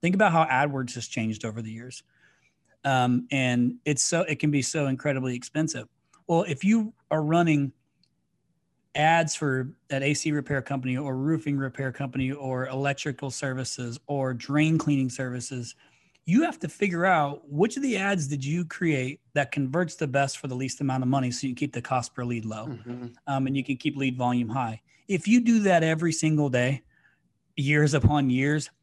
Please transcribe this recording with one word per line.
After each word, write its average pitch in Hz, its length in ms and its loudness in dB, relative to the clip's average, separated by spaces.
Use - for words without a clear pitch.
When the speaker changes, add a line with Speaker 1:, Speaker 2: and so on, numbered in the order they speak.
Speaker 1:
Think 180 120 2
about 196 180 4
how 160 120 6
AdWords 131 520 0
has 113 120 -10
changed 110 380 -4
over 113 160 -8
the 110 80 -10
years. 117 320 -16
Um, 123 460 2
and 123 460 2
it's 147 160 0
so, 165 200 0
it 151 160 -2
can 151 120 2
be 147 100 2
so 143 280 -2
incredibly 131 460 -2
expensive. 123 540 -6
Well, 170 160 2
if 165 220 -4
you 220 280 2
are 156 120 0
running 151 500 2
ads 160 400 4
for 131 360 -2
that 135 140 -2
A 143 100 2
C 151 200 0
repair 143 280 -2
company 127 360 -4
or 135 200 -4
roofing 147 400 -2
repair 135 360 -4
company 131 400 -4
or 131 340 -4
electrical 135 640 -4
services 127 760 -6
or 135 280 -2
drain 151 420 2
cleaning 143 320 2
services, 123 640 -8
you 214 160 4
have 339 160 -2
to 165 100 -6
figure 180 380 0
out 151 420 2
which 160 280 2
of 269 60 -4
the 254 140 0
ads 190 320 0
did 139 160 -4
you 165 200 0
create 147 560 -2
that 139 160 0
converts 143 440 -2
the 156 120 -4
best 139 320 0
for 143 100 -10
the 127 60 -6
least 127 260 -6
amount 131 220 0
of 123 60 0
money 131 220 2
so 120 160 -6
you 127 80 -4
keep 139 180 -4
the 120 100 -6
cost 123 320 -2
per 123 100 -6
lead 117 200 -4
low, 107 220 -8
Speaker 2:
Mm-hmm. 123 400 -10
Speaker 1:
um, 135 200 0
and 139 100 0
you 135 80 -2
can 131 120 -4
keep 143 200 -2
lead 131 200 -2
volume 123 320 0
high. 113 340 -4
If 185 200 -2
you 240 140 6
do 226 200 4
that 185 220 6
every 160 300 2
single 156 380 2
day, 123 320 2
years 147 380 4
upon 143 360 4
years 143 400 0